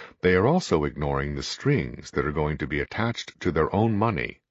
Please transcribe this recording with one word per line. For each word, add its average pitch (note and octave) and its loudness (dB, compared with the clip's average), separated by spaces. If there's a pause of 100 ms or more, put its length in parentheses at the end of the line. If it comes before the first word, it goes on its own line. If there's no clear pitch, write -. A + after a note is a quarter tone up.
(200)
they F#2 4
are F#2 4
also C3 2
ignoring C#2+ -2
the C2+ -4
strings F2+ -2
that C#2 0
are D2+ -2
going D2+ 0
to D2+ -4
be C#2+ -2
attached - -6
to F2+ 0
their D#2 2
own G#2+ 2
money F2+ -2